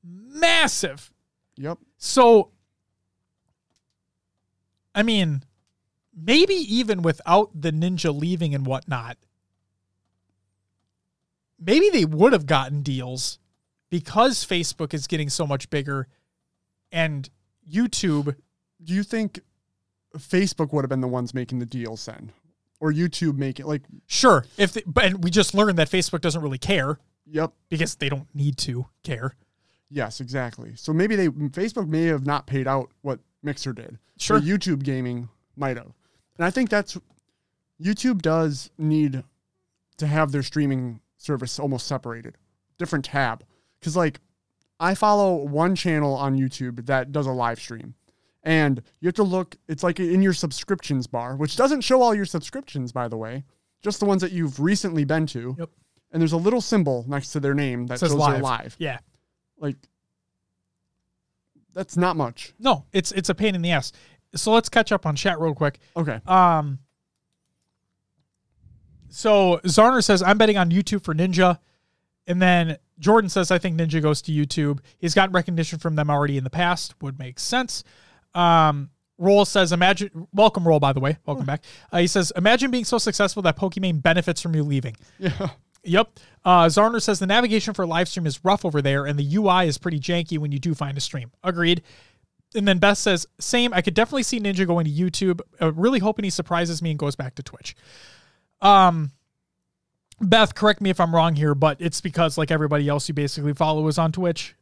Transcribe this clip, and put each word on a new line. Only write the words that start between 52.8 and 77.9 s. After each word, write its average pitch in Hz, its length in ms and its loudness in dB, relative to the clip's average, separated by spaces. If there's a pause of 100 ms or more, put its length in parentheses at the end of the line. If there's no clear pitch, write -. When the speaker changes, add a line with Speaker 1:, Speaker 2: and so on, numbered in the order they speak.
Speaker 2:
by 123 160 -6
the 113 80 -10
way, 117 280 -10 (380)
just 208 180 -6
the 202 60 0
ones 190 160 2
that 185 100 -6
you've 151 280 -4
recently 165 440 0
been 156 240 0
to. 123 300 -10
Speaker 1:
Yep. 165 120 -12 (420)
Speaker 2:
And 165 80 -2
there's 160 120 2
a 170 60 0
little 214 220 0
symbol 139 480 0
next 139 240 -8
to 151 80 -4
their 139 140 0
name 127 320 -2
that 120 140 -8
Speaker 1:
Says 165 100 0
Speaker 2:
shows 143 80 2
Speaker 1:
live. 147 160 2
Speaker 2:
they're 135 80 -2
live. 123 360 -4
Speaker 1:
Yeah. 143 200 -8 (600)
Speaker 2:
Like, 143 180 -6 (2000)
that's 185 240 -8
not 180 200 0
much. 127 420 -8
Speaker 1:
No, 214 340 0
it's, - 200 -2
it's 190 180 -4
a 175 40 -2
pain 202 200 -2
in 175 80 -4
the 175 80 -2
ass. 143 220 -2 (420)
So 214 180 0
let's 226 160 4
catch 226 240 2
up 190 140 -2
on 151 100 -2
chat 170 240 -2
real 160 140 -2
quick. 143 240 -2 (180)
Speaker 2:
Okay. 147 300 -4
Speaker 1:
Um, 165 520 4 (2250)
so 196 560 4
Zarner 220 380 6
says, 185 200 4
"I'm 202 160 4
betting 214 180 6
on 170 140 2
YouTube 196 340 0
for 160 100 -4
Ninja." 180 440 4 (680)
And 180 160 -2
then 175 360 4 (200)
Jordan 202 320 4
says, 185 200 0
"I 180 80 4
think 165 200 -2
Ninja 160 240 0
goes 151 200 2
to 160 100 -6
YouTube. 147 480 0 (180)
He's 165 160 -2
gotten 190 180 4
recognition 165 460 0
from 160 160 -4
them 151 160 0
already 147 260 0
in 131 80 -4
the 131 60 -6
past." 175 500 -2
Would 135 180 -10
make 127 200 -14
sense. - 460 -4 (500)